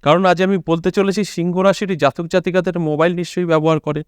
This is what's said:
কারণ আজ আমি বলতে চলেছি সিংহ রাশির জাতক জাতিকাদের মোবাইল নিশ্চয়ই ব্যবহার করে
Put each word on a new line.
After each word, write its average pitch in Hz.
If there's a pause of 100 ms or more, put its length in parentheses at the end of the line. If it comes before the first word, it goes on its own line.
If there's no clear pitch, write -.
কারণ 170
আজ 175
আমি 190
বলতে 165
চলেছি 196
সিংহ 175
রাশির 190
জাতক 147
জাতিকাদের 180
মোবাইল 160
নিশ্চয়ই 180
ব্যবহার 160
করে 151